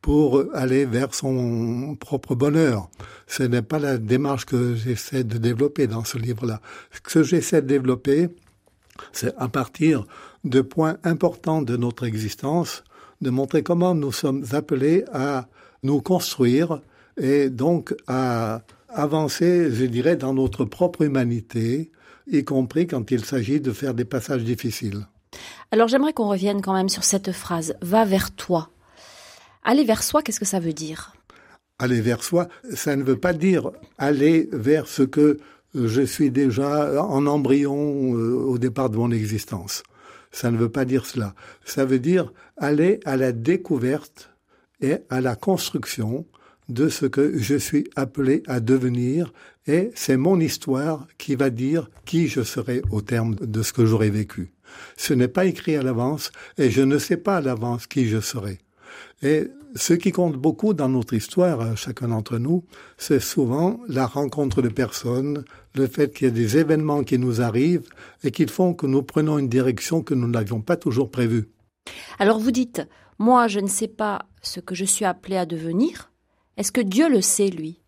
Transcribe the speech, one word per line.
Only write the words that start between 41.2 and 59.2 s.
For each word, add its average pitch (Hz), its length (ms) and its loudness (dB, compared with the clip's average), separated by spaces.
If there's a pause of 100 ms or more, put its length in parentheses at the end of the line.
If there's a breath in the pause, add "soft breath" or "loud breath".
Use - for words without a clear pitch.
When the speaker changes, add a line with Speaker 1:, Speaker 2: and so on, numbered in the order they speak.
Speaker 1:
Ça - 180 -2
veut 131 160 2
dire 160 320 0 (260 soft breath)
aller 156 480 2
à 135 120 0
la 131 140 2
découverte 139 960 -2 (520)
et 139 160 0 (120)
à 131 100 -2
la 123 160 0
construction 139 880 -2 (440 soft breath)
de 131 200 0
ce - 160 -2
que 143 320 2
je 127 180 0
suis 143 300 -2 (100)
appelé 135 520 0
à 123 120 -2
devenir, 123 720 0 (360 soft breath)
et 180 280 2
c'est 131 220 0
mon 175 220 4
histoire 139 680 -2 (100)
qui - 180 -4
va 135 140 2
dire 131 400 -2 (160)
qui 165 220 2
je 127 140 -2
serai 123 400 -4 (100)
au 107 100 -2
terme 113 340 -2
de 110 260 -4
ce - 100 -4
que 120 140 4
j'aurai 110 240 4
vécu. 101 440 -4 (440 loud breath)
Ce - 160 -2
n'est 127 160 4
pas 185 160 0
écrit 170 320 0
à 139 40 -2
l'avance, 127 500 -2 (260 loud breath)
et 135 120 4
je 117 120 4
ne 139 160 4
sais 151 180 0
pas 190 220 0
à 160 40 0
l'avance 120 460 -4
qui 127 200 0
je 110 120 0
serai. 101 380 -6 (640 loud breath)